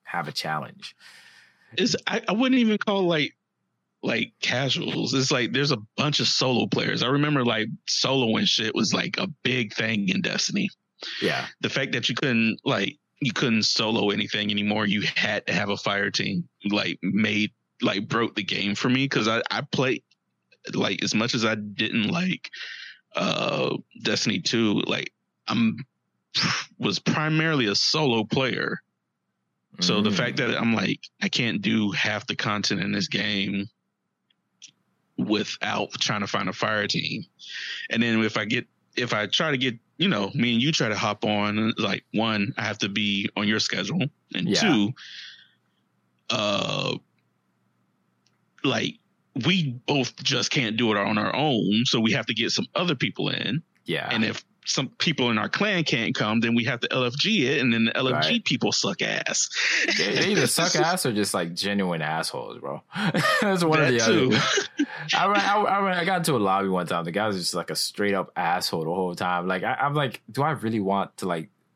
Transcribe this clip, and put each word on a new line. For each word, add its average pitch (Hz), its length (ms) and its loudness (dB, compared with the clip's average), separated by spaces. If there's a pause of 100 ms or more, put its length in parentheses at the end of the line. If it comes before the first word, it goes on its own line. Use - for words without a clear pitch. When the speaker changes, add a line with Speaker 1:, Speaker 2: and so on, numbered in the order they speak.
Speaker 1:
have 82 260 -6
a 78 40 -8
challenge. - 640 -6 (800)
Speaker 2:
It's, 196 200 2 (100)
I, 196 220 0
I 180 40 2
wouldn't 254 280 4
even 214 180 4
call, 196 240 0
like, 160 320 2 (640)
like, 117 400 -2
casuals. 131 760 -2
It's 131 180 2
like 120 200 0
there's 143 200 2
a 113 60 -2 (180)
bunch 143 240 0
of 117 80 2
solo 120 400 2
players. - 340 0
I 117 60 2
remember, 143 360 2
like, 110 220 2 (220)
solo 127 480 2
and 104 100 2
shit 110 300 0
was, 104 180 2
like, - 240 -2
a - 80 0 (160)
big 123 320 0
thing 110 340 0
in 98 120 2
Destiny. - 480 -2 (520)
Speaker 1:
Yeah. 67 260 -2 (160)
Speaker 2:
The 123 80 -2
fact 135 220 -2
that 131 160 -2
you 127 60 -2
couldn't, 113 500 2
like, 113 340 0 (220)
you 127 120 0
couldn't 113 320 2
solo 110 460 2
anything 104 420 -2
anymore. 104 340 0
You 101 160 2 (140)
had - 320 0
to - 40 0
have 101 160 0
a 101 80 -2
fire 101 360 0
team, 98 360 -2 (220)
like, 101 320 0
made, 104 480 0 (320)
like, 110 240 0
broke 113 300 0
the 104 80 -2
game 101 320 -2
for - 120 0
me. 131 200 2
'Cause 123 180 0
I, 113 240 2
I 110 120 -2
played, 131 420 0 (680)
like, 101 280 -2
as 104 120 0
much 110 200 0
as 113 100 0
I 110 120 0
didn't 104 520 -2
like, 175 420 -2 (680)
uh, - 600 0 (240)
Destiny 107 400 0
two, 113 340 2 (120)
like, - 260 -2 (360)
I'm, 113 300 2 (1000)
was - 220 -2
primarily 156 680 2
a 101 80 2
solo 127 480 2
player. 131 580 -2 (1000)
So 104 220 2
the 104 80 2
Speaker 1:
Mm. 101 40 0
Speaker 2:
fact 123 220 -2
that 123 200 0
I'm 113 180 2
like, 104 260 0 (200)
I - 80 -2
can't 113 320 0
do 107 300 2
half 104 380 -2
the 101 80 -4
content 104 440 -2
in 101 120 -2
this 101 160 -2
game 101 580 -2 (1500)
without 104 760 -2
trying 107 280 -2
to 98 60 -2
find 98 220 -2
a 92 40 -2
fire 107 340 0
team. - 380 -4 (680)
And 117 120 2
then 113 200 2
if 107 140 -2
I 107 80 -2
get, 117 220 -2 (300)
if 123 160 -2
I 107 140 0
try 160 240 0
to 139 80 0
get, 123 180 -2 (200)
you 180 120 0
know, 101 260 0
me 120 200 2
and 113 80 4
you 156 100 2
try 127 160 0
to 104 80 -2
hop 104 280 -2
on, 104 540 2
like, 101 340 -2
one, 107 440 0
I 113 60 -4
have 107 160 -4
to 107 100 -2
be 101 480 0
on 104 120 0
your 107 120 2
schedule. 117 460 -2 (280)
And - 140 -2
Speaker 1:
Yeah. 92 120 2
Speaker 2:
two, 123 340 4 (1400)
uh, 104 640 -2 (1700)
like, - 340 0 (460)
we 165 280 2 (140)
both 139 360 0
just 135 280 -2
can't 113 260 0
do 113 160 4
it 104 60 2
on 104 200 2
our 104 160 0
own. 113 500 2
So 127 160 2
we 110 120 4
have 113 140 0
to 117 80 -2
get 110 160 0
some - 240 -2
other 170 200 0
people 117 340 -2
in. - 340 -2 (220)
Speaker 1:
Yeah. 80 260 -2
Speaker 2:
And 110 140 2
if 107 200 -4 (220)
some 131 220 -2
people 131 420 0
in 110 60 2
our 107 140 0
clan 196 340 2
can't 113 300 0
come, 110 260 2
then 117 140 4
we 120 100 2
have 120 160 -2
to - 100 -2
L 127 140 2
F 120 140 0
G 185 280 2
it, 147 140 2
and 131 140 4
then 113 100 4
the - 140 0
L 131 100 2
F - 160 0
G 160 100 2
Speaker 1:
Right. 233 120 -2
Speaker 2:
people 175 260 0
suck - 300 -2
ass. - 480 -2 (480)
Speaker 1:
They, 104 160 0
they 165 160 2
either 180 120 4
Speaker 2:
<laughs> - 20 4
It's - 100 2
Speaker 1:
suck 170 180 2
Speaker 2:
just - 40 0
Speaker 1:
ass 165 280 2
or 127 80 2
just, 101 220 0
like, 87 200 -2
genuine 95 460 0
assholes, 76 600 -4
bro. - 220 -8 (120)
<laughs> 196 180 -2 (300)
That's 190 200 2
one 156 180 4
or - 100 4
Speaker 2:
That - 0 -
Speaker 1:
the 117 100 2
other. 127 300 4 (480)
Speaker 2:
too. 294 60 0 (180)
<laughs> 156 120 -4
Speaker 1:
I, 175 120 2
re-, 202 100 4
I, 202 240 2
I, 196 260 2
re-, 190 60 2
I 175 140 0
got 190 120 2
into 160 180 2
a - 20 2
lobby 95 300 2
one 90 180 0
time. 85 180 -2
The 85 80 -6
guy 104 140 0
was 101 100 0
just, 87 180 -4
like, 85 140 -4
a 82 80 -6
straight 101 380 0
up 92 220 -2
asshole 87 480 0
the 82 100 -2
whole 90 200 -2
time. 90 320 -2
Like, 92 180 0
I, 120 100 -2
I'm 143 200 0
like, 139 360 -4
"Do 117 120 -4
I 156 100 0
really 113 280 -2
want 98 380 0
to, 95 100 -6
like, 85 220 -4 (260)